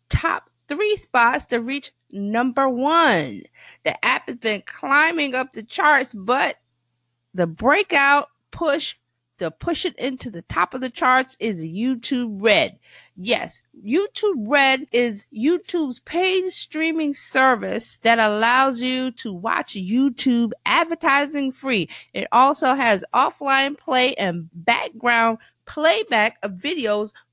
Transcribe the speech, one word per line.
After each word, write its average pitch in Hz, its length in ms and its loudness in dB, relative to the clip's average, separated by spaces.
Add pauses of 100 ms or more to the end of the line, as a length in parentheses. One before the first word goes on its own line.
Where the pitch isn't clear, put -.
top - 400 -2 (180)
three 415 300 -2
spots 247 500 2
to 233 140 -2
reach 262 320 -8 (180)
number 233 580 0
one. 247 760 2 (420)
The - 180 -2
app - 260 0
has 240 80 -8
been 214 280 -4
climbing 294 720 0
up 262 180 -4
the 233 100 -12
charts, 285 520 2
but 233 420 -2 (760)
the 175 120 0
breakout 277 840 2 (220)
push 302 440 -2 (440)
to 165 120 -4
push - 340 -6
it 320 140 -6
into 262 320 -6
the 170 120 -14
top - 300 -2
of 262 80 -8
the 254 80 -6
charts 254 520 0
is 202 180 -4
YouTube 226 840 -4
Red. 175 380 2 (380)
Yes, 196 440 -4 (240)
YouTube 320 600 -2
Red 269 460 2
is 240 340 -2 (100)
YouTube's 302 640 -2
paid 370 500 0
streaming 311 640 -4
service 240 920 0
that 233 180 4
allows 233 600 2
you 254 320 -2
to 214 220 -10
watch - 400 -4
YouTube 233 800 0 (120)
advertising 285 840 0
free. 240 400 -2 (240)
It - 180 -6
also 269 420 4
has 233 380 2
offline 269 640 0
play 254 380 0
and 170 400 -4
background 226 840 0 (260)
playback 302 800 0
of 202 100 -6
videos 214 600 -4 (200)